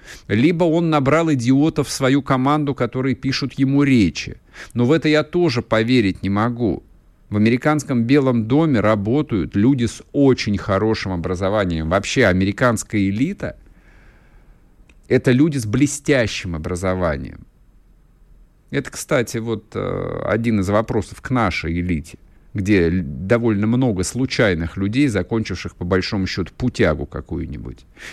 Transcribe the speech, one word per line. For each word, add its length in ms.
Либо 340
он 260
набрал 440
идиотов 560
в 20
свою 320
команду, 540
которые 400
пишут 380
ему 280
речи. 580
Но 120
в 80
это 160
я 160
тоже 380
поверить 600
не 80
могу. 540
В 80
американском 680
Белом 420
доме 320
работают 800
люди 300
с 140
очень 460
хорошим 520
образованием. 800
Вообще, 360
американская 760
элита — 560
это 240
люди 260
с 80
блестящим 880
образованием. 920
Это, 200
кстати, 460
вот, 380
э, 500
один 360
из 100
вопросов 500
к 80
нашей 500
элите, 380
где 340
л-, 160
довольно 640
много 360
случайных 760
людей, 300
закончивших, 680
по 80
большому 420
счёту, 300
путягу 480
какую-нибудь. 800